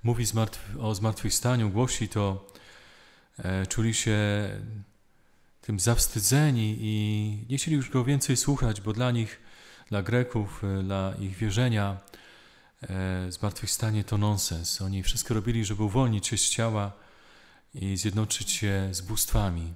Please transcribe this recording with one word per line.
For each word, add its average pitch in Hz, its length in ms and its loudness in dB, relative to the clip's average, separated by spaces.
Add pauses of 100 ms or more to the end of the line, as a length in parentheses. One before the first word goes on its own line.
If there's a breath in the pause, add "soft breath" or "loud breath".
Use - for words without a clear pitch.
mówi 117 240 2
zmartw-, 107 540 -2
o 110 140 0
zmartwychwstaniu, 110 760 0
głosi 117 380 0
to, 98 440 -2 (840 loud breath)
e, 95 280 -2
czuli 110 280 0
się 107 240 2 (1400 soft breath)
tym 101 200 -4
zawstydzeni 117 1000 4
i 107 680 0
nie 135 100 -2
chcieli 156 180 0
już 131 140 -2
Go 127 140 2
więcej 135 320 2
słuchać, 120 440 2
bo 104 120 -2
dla 123 180 2
nich, 117 300 0 (480 loud breath)
dla 101 140 0
Greków, 117 640 0
e, 98 180 0
dla 95 380 -2
ich 95 160 -6
wierzenia, 107 600 2 (880 loud breath)
e, 92 500 -4
zmartwychwstanie 107 720 -2
to 104 140 0
nonsens. 98 640 0
Oni 95 200 -2
wszystko - 320 0
robili, 113 300 0
żeby 101 180 -2
uwolnić 107 440 2
się 107 120 -2
z - 100 2
ciała 107 440 0 (840 loud breath)
i 98 220 -2
zjednoczyć 104 540 -2
się 98 420 0
z 92 80 -4
bóstwami 90 760 0